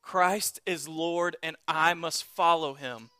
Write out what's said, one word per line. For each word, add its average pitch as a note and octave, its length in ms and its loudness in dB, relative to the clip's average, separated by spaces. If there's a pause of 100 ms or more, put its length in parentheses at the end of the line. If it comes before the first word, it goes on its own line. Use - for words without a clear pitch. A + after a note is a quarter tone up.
"Christ F#3 640 2
is D#3 240 -4
Lord E3+ 540 -2
and D#3+ 140 -6 (120)
I D#3 240 4
must E3+ 320 -4
follow E3 480 2
him" B2 480 -12